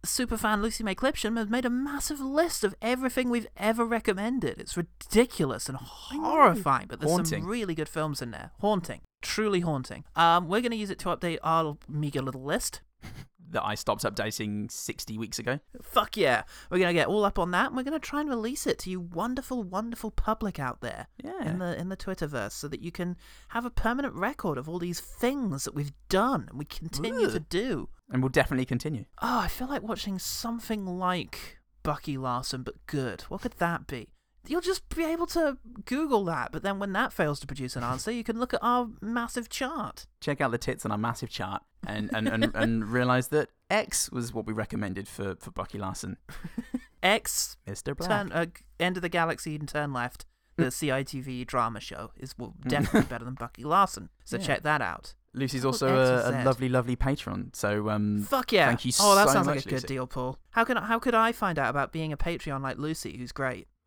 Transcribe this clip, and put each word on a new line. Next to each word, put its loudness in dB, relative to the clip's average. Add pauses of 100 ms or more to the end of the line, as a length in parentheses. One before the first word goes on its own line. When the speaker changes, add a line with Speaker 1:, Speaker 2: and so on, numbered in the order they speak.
Speaker 1:
superfan 2
Lucy 0
May 0
Clipsham 2
has 0
made 2
a 2
massive -2
list 2
of 2
everything 0
we've 2
ever 2
recommended. 0
It's -10
ridiculous 2
and -6
Speaker 2:
I -12
know. -2
Speaker 1:
horrifying, 6
but -8
there's 4
Speaker 2:
Haunting. 2
Speaker 1:
some -4
really -2
good -2
films -2
in -6
there. -12
Haunting. 0 (200)
Truly 2
haunting. -2 (140)
Um, 6
we're 4
gonna 0
use -4
it -6
to -4
update -2
our 2 (100)
meager -2
little -6
list. -2 (200)
<laughs> -14 (360)
Speaker 2:
That -2
I 0
stopped 0
updating -2
sixty -8
weeks -6
ago. -2 (220)
Speaker 1:
Fuck 0
yeah. 4 (260)
We're 0
gonna 4
get 4
all 2
up 2
on 0
that, 4
and -4
we're -2
gonna -2
try -4
and -2
release -2
it 2
to -8
you -2
wonderful, -4
wonderful -4
public 0
out -4
there -8 (160)
Speaker 2:
Yeah. -8
Speaker 1:
in -2
the, -4
in -4
the -6
Twitterverse, -4
so -10
that -8
you -8
can -4 (340)
have -4
a -6
permanent 0
record -2
of -6
all -4
these -4
things -2
that -6
we've -4 (160)
done 4
and -12
we -6
continue 0
Speaker 2:
Ugh. 2
Speaker 1:
to 0
do. -2 (240)
Speaker 2:
And 2
we'll 2
definitely 4
continue. -4 (160)
Speaker 1:
Oh, 2
I 0
feel -4
like -4
watching -4
something -4
like -2 (240)
Bucky -2
Larson, -2
but -12
good. -4
What -8
could -6
that 0
be? -8 (380)
You'll 0
just -2
be 0
able 0
to 0 (280)
Google 2
that, -2
but -6
then -2
when -4
that 0
fails 0
to -12
produce -6
an -4
answer, -2
you -4
can -2
look 0
at 0
our 2 (120)
massive -4
chart. -6 (140)
Speaker 2:
Check -2
out 2
the 0
tits -4
on 0
our 0
massive -2
chart -6 (240)
and, -4
and, 0
and, 2
Speaker 1:
<laughs> 2
Speaker 2:
and 2
realise 4
that 2 (220)
X 0
was -4
what -4
we -4
recommended -4
for, -6
for -14
Bucky -8
Larson. -6 (440)
Speaker 1:
<laughs> -10
X 0 (100)
Speaker 2:
Mister -6
Black. -6
Speaker 1:
turn, 2
uh, 0 (340)
End 2
of -4
the -2
Galaxy 0
and -6
Turn -2
Left, -6 (320)
the 6
Speaker 2:
Mm. -2
Speaker 1:
C -2
I 0
T -8
V -8
drama 0
show, -12
is -12
w-, -10 (100)
Speaker 2:
Mm. -4
<laughs> -
Speaker 1:
definitely 4
better -6
than -8
Bucky -12
Larson. 2 (140)
So -6
Speaker 2:
Yeah. -4
Speaker 1:
check 0
that 2
out. -6 (200)
Speaker 2:
Lucy's -2
Speaker 1:
What 6
Speaker 2:
also 2
Speaker 1:
X 6
Speaker 2:
a, 6
Speaker 1:
was 4
Speaker 2:
a 2
Speaker 1:
that? 0
Speaker 2:
lovely, 2
lovely 2
patron. -2
So, 0
um, 2
Speaker 1:
Fuck 0
yeah. 8
Speaker 2:
thank 2
you 0 (100)
Speaker 1:
Oh, 10
that 10
Speaker 2:
so 8
Speaker 1:
sounds 6
Speaker 2:
much, 2
Speaker 1:
like -4
a -10
good 0
Speaker 2:
Lucy. -2
Speaker 1:
deal, -4
Paul. -6 (120)
How 4
can, 2
how 0
could 2
I 6
find 0
out 4
about 0
being -4
a -6
Patreon -2
like -4
Lucy, -4
who's -10
great? -4 (200)